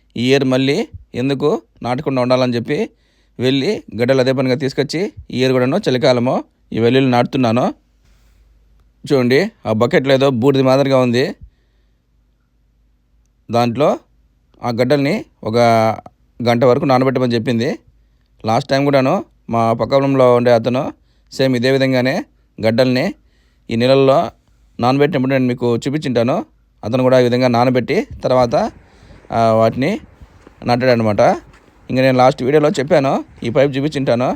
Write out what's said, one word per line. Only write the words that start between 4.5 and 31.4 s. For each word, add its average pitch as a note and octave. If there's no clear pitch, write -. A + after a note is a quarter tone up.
తీసుకొచ్చి C#3
ఈ A#2+
ఇయర్ C3
కూడాను C3
చలికాలము B2+
ఈ A2
వెల్లుల్లి C3
నాటుతున్నాను. B2
చూడండి, C3
ఆ -
బకెట్లో C3
ఏదో C3+
బూడిద C3+
మాదిరిగా C3+
ఉంది, B2
దాంట్లో A#2+
ఆ A#2+
గడ్డల్ని C#3
ఒక A2
గంట A#2+
వరకు C#3+
నానబెట్టమని B2+
చెప్పింది. A#2
లాస్ట్ A#2
టైం C#3
కూడాను C#3
మా A#2
పక్క A2+
పొలంలో C3+
ఉండే A#2+
అతను B2
సేమ్ C3
ఇదే B2
విధంగానే C3
గడ్డల్ని B2+
ఈ A#2
నీళ్ళల్లో C3+
నానబెట్టినప్పుడు C3+
నేను C3
మీకు B2
చూపించింటాను. C3+
అతను B2+
కూడా B2+
ఈ -
విధంగా B2
నానబెట్టి B2
తర్వాత, B2+
ఆ, A2+
వాటిని A2+
నాటాడనమాట. A#2